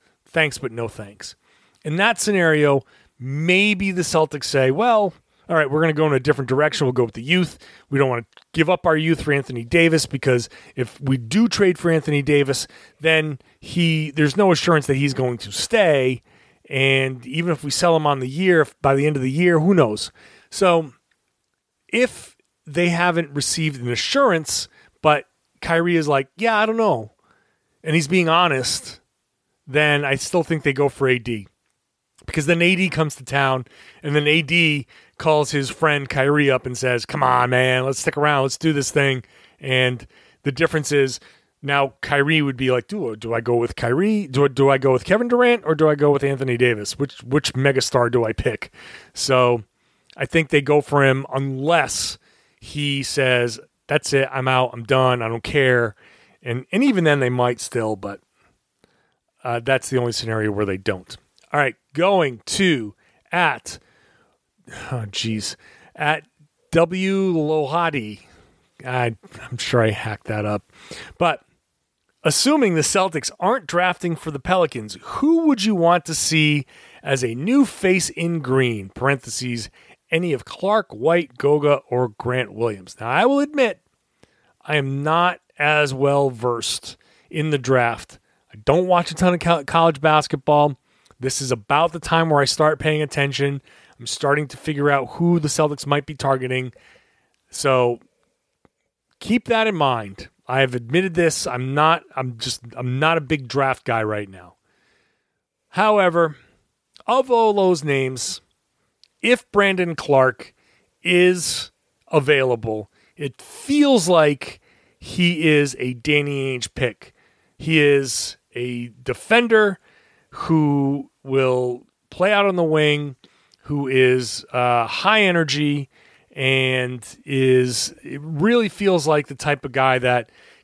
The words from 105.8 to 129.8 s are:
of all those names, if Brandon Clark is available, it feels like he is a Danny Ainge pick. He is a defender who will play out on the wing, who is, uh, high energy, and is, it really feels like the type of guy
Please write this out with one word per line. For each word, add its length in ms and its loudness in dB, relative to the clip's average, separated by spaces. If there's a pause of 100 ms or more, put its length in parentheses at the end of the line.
of 240 0
all 220 4
those 280 2
names, 600 -4 (800)
if 320 0
Brandon 420 2
Clark 580 2 (480)
is 680 0 (400)
available, 800 0 (240)
it 260 -12
feels 680 2
like 500 2 (400)
he 480 0
is 320 4
a 140 -4
Danny 640 -2
Ainge 160 -12
pick. 400 -6 (440)
He 220 0
is 580 0 (160)
a 380 -8 (100)
defender 760 0 (500)
who 800 0 (120)
will 640 -2 (240)
play 240 0
out 120 4
on 100 0
the 80 0
wing, 520 0 (480)
who 240 -4
is, 640 2
uh, 360 0
high 340 0
energy, 680 0 (420)
and 760 -2 (180)
is, 680 0 (100)
it 180 -12
really 460 0
feels 400 0
like 200 0
the 80 -14
type 280 -4
of 80 -10
guy 280 2